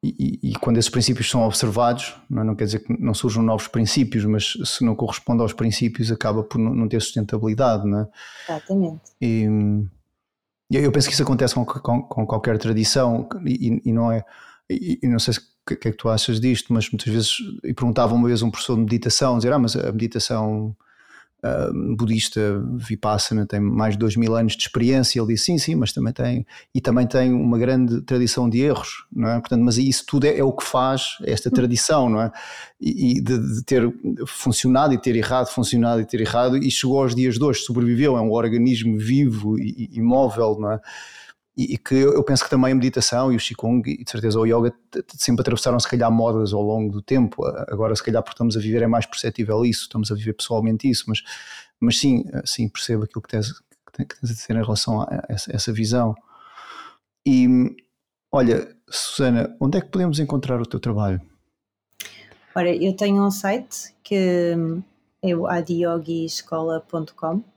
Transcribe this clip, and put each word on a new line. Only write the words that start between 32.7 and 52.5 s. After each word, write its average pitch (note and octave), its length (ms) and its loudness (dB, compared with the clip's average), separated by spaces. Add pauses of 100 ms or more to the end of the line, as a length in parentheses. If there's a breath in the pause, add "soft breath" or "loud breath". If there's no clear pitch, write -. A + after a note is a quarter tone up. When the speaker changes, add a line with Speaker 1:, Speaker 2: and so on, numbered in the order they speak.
Speaker 1:
E, B2 400 0
e - 40 0
de, A#2+ 160 0
de A2 260 -2
ter A#2+ 260 2 (360)
funcionado C3 640 2
e A#2+ 60 2
ter A#2 180 0
errado, A#2 320 0
funcionado A#2 540 0
e - 20 -2
ter A2 160 -4
errado, B2 380 2
e C#3 120 0
chegou C3+ 300 0
aos B2 140 2
dias B2 220 0
de A#2+ 80 0
hoje, C#3 160 2
sobreviveu, A#2+ 580 2
é - 20 0
um A2 120 0
organismo A#2 680 2
vivo A2 600 2
e, G#2+ 360 -6
e, A#2 40 -6
e A2+ 40 0
móvel, A#2 580 2
não G#2 120 -2
é? G#2+ 80 -4 (760 loud breath)
E, - 180 -2
e A#2 40 -6
que - 160 -4
eu, C#3 200 4
eu D3 100 2
penso C3+ 200 0
que - 60 -8
também C3 220 4
a - 20 2
meditação B2+ 580 0
e A#2 40 2
o - 20 -2
Qigong A#2 480 -2
e, B2 180 -6
de - 60 -12
certeza, A2 300 0
o A2 60 2
yoga A#2 240 4 (200)
t-, - 120 -6
t-, - 160 -16
sempre - 240 0
atravessaram, A#2+ 360 0
se - 100 -2
calhar, A#2 220 2
modas A2 420 2
ao G#2 100 0
longo G#2+ 300 -2
do G2+ 100 -8
tempo. B2+ 420 0
A-, - 260 -4
agora, A2 240 -2
se - 80 -6
calhar, A2+ 200 0
porque - 120 -12
estamos A#2 220 0
a A2 40 0
viver, A2 220 0
é A#2 40 2
mais A2+ 200 2
perceptível A2 580 -2
isso, A#2 180 0
estamos G#2+ 280 -4
a G#2 40 -2
viver G#2+ 180 -4
pessoalmente A2+ 580 -2
isso, - 180 0
mas, G#2+ 140 -2 (580 loud breath)
mas A#2 180 2
sim, C3 340 2
eh, C3+ 120 -4
sim, A2+ 240 -2